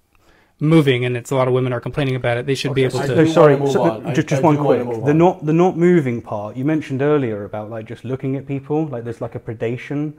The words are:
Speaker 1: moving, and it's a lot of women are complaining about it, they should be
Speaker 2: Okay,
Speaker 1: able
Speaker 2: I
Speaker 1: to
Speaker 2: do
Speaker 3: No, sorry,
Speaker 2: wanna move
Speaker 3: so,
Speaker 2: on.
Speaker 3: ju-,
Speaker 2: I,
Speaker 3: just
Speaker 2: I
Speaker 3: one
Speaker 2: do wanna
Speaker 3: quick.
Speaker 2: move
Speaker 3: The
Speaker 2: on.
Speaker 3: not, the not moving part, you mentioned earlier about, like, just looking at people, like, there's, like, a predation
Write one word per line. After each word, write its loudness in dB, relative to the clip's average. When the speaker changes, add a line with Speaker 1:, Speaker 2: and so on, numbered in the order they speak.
Speaker 1:
moving, 4
and -2
it's -10
a 0
lot 2
of 2
women 2
are -4
complaining -4
about -2
it, -6
they 0
should -4
be 2
Speaker 2:
Okay, -2
Speaker 1:
able -2
Speaker 2:
I -2
Speaker 1:
to 0
Speaker 2:
do 6
Speaker 3:
No, 2
sorry, 8
Speaker 2:
wanna 0
move 0
Speaker 3:
so, 2
Speaker 2:
on. -2
Speaker 3:
ju-, -6
Speaker 2:
I, -4
Speaker 3:
just -2
Speaker 2:
I 2
Speaker 3:
one 4
Speaker 2:
do -2
wanna 2
Speaker 3:
quick. -6
Speaker 2:
move -6
Speaker 3:
The 2
Speaker 2:
on. 2
Speaker 3:
not, 2
the 0
not 2
moving 2
part, -8
you -4
mentioned -2
earlier 0
about, -10
like, -12
just -14
looking -6
at -10
people, -4
like, -10
there's, -10
like, -8
a -12
predation -6